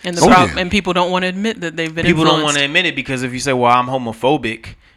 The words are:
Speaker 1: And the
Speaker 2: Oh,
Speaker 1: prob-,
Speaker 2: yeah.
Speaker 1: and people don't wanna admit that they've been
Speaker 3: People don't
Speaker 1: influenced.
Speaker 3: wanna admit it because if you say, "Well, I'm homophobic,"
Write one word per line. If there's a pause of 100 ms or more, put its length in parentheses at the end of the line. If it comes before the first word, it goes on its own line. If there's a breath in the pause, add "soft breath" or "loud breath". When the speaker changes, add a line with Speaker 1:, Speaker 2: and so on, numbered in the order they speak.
Speaker 1:
And
the
Speaker 2:
Oh,
Speaker 1:
prob-,
Speaker 2:
yeah.
Speaker 1:
and
people
don't
wanna
admit
that
they've
been
Speaker 3:
People
don't
Speaker 1:
influenced.
Speaker 3:
wanna
admit
it
because
if
you
say,
"Well,
I'm
homophobic," (220 soft breath)